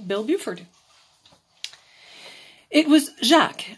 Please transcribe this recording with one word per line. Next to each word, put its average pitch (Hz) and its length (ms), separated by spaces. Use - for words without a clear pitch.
Bill 196 160
Buford. 220 440
It 311 180
was 302 220
Jacques, 302 420